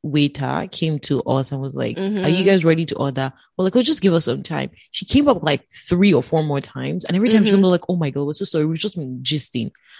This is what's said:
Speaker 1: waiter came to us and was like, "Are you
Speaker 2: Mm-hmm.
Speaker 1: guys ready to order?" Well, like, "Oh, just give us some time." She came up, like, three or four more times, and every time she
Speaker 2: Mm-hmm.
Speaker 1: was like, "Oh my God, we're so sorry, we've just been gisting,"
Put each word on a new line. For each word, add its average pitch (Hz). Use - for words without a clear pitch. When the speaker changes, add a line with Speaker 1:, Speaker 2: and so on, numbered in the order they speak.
Speaker 1:
waiter 143
came 156
to -
us 131
and 135
was 139
like, 123
"Are 190
you 196
Speaker 2:
Mm-hmm. 185
Speaker 1:
guys 190
ready 165
to -
order?" 135
Well, 185
like, 190
"Oh, 254
just 294
give 185
us 165
some 127
time." 139
She -
came 285
up, 185
like, 147
three 180
or 127
four 160
more 143
times, 139
and 170
every 220
time 214
she 202
Speaker 2:
Mm-hmm. 196
Speaker 1:
was 185
like, 175
"Oh 180
my 156
God, 139
we're 147
so 202
sorry, 156
we've 160
just 196
been 131
gisting," 127